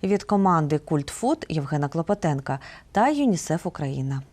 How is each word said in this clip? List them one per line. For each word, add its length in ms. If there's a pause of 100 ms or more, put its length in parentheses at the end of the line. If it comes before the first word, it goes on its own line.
від 220
команди 540
«Культфуд» 680
Євгена 400
Клопотенка 720 (340)
та 160
юнісеф 580
Україна. 560 (100)